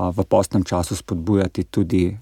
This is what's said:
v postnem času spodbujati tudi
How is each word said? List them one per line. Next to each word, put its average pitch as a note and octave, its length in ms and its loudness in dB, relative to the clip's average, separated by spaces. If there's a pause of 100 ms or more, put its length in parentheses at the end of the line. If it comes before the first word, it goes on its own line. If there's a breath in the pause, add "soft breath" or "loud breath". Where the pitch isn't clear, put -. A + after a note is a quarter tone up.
v F2+ 180 -2
postnem G2+ 380 2
času - 320 -2
spodbujati F#2 680 -2
tudi F#2 580 0